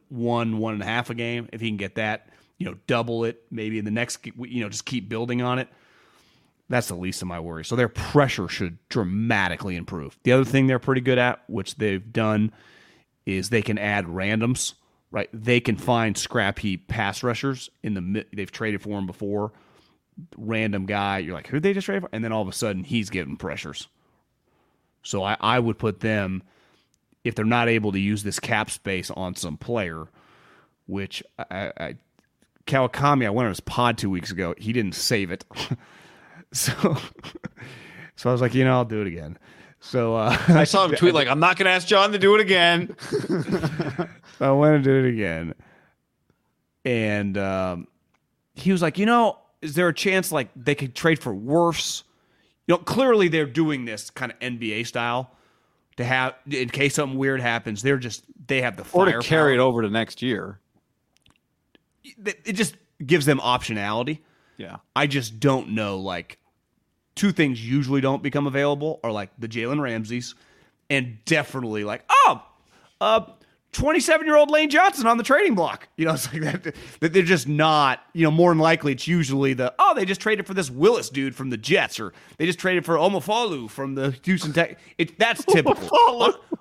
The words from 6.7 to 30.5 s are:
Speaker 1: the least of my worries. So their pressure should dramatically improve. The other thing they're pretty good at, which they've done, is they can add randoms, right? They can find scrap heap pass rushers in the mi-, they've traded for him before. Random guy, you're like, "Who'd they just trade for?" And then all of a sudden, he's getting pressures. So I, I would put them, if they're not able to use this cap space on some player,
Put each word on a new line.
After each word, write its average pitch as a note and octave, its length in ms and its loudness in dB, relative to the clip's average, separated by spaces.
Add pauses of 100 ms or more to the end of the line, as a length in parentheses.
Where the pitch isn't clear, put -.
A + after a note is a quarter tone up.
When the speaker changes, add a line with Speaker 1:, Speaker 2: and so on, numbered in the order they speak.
Speaker 1:
the F#2 80 -8
least F#2 280 -6
of F#2 40 -6
my F2 120 -8
worries. E2 280 -10
So A#2+ 80 -4
their A#2+ 140 2
pressure B2 580 0
should E2+ 300 -6 (100)
dramatically G2 880 -2
improve. E2 480 -10
The B2 80 4
other C3 140 6
thing C3 220 4
they're C3 120 2
pretty C3 220 0
good B2+ 160 0
at, B2 320 0
which G#2 260 -8
they've G#2+ 380 -4
done, G#2+ 400 0 (720)
is F#2+ 240 -4
they A2+ 140 2
can G#2+ 160 -2
add G#2 260 -2
randoms, G#2+ 680 -2 (340)
right? G#2+ 240 -6
They A#2 260 2
can A#2+ 160 0
find A2+ 420 0
scrap G#2 420 -2
heap F#2+ 280 -4
pass G2+ 360 -4
rushers B2+ 460 -4 (140)
in G#2+ 120 -4
the F#2+ 60 -6
mi-, G2 220 -4 (100)
they've G2 180 -10
traded G#2+ 320 -6
for G#2 160 -8
him G2 80 -6
before. G#2 440 -6 (840)
Random G#2+ 480 -4
guy, G2+ 320 -2
you're F2+ 160 -8
like, D2 140 -12
"Who'd C#3+ 160 -4
they G3 100 2
just G3 120 -6
trade G3 180 -4
for?" - 80 -12
And A2 120 -6
then A2+ 80 -4
all A2 120 -2
of F#2+ 40 -6
a F#2+ 60 -10
sudden, G2+ 300 -4
he's G#2+ 260 -4
getting D2+ 280 -6
pressures. D#2+ 500 -10 (1160)
So G2 200 -4
I, G#2 180 0
I A2+ 180 4
would A#2 200 0
put G#2+ 220 -4
them, G2+ 420 -2 (800)
if A#2 120 -4
they're A2 100 -2
not A#2 240 2
able G#2+ 220 2
to G2 80 0
use G#2 240 0
this G2+ 160 -6
cap G#2+ 300 -2
space F#2+ 420 -8
on F2+ 240 -8
some D#2 220 -10
player, E2+ 500 -6 (800)